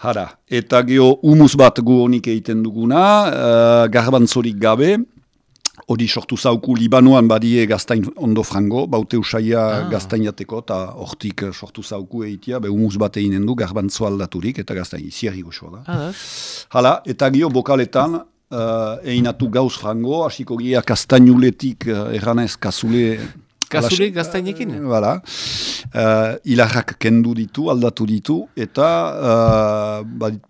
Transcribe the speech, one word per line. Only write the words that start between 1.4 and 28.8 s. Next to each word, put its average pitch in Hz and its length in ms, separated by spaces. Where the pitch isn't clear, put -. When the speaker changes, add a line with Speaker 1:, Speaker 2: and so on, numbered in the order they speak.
Speaker 1:
bat 127 240
gu 123 220
honik 123 260
egiten 113 340
duguna, 113 420
eh, 117 600
garbantzorik 120 680
gabe, 117 380
hori 117 220
sortu - 280
zauku 120 400
Libanoan 127 520
badie 113 380
gaztain 107 380
ondo 113 260
frango, 104 460
baute 113 300
usaia 113 420
Speaker 2:
Ah. 107 300
Speaker 1:
gaztain 107 340
jateko, 107 380
eta 101 140
hortik, 104 460
eh, 98 100
sortu 104 300
zauku 107 420
eitia, 107 340
be 110 100
humus 104 280
bat 104 200
eginen 101 300
du, 123 80
garbantzo 104 520
aldaturik, 98 520
eta 104 160
gaztain 87 320
iziarri 95 360
goxoa 85 280
da. 98 160
Speaker 2:
Ah, 170 200
das. - 640
Speaker 1:
Hala, 127 340
eta 131 260
geho 147 200
bokaletan, 135 720
eh, 113 680
einatu 120 320
gauz 127 260
frango, 117 480
hasiko 123 320
gia 123 240
kastainuletik, 127 1080
eh, 110 280
erranez 117 400
kasule 113 600
Speaker 2:
Kasule 175 420
Speaker 1:
Alaxe- 208 80
Speaker 2:
gaztainekin? 185 560
Speaker 1:
Eh, 131 100
voilà. 120 400
Eh, 110 520
hilarrak 120 540
kendu 117 360
ditu, 113 360
aldatu 120 360
ditu, 110 480
eta, 139 340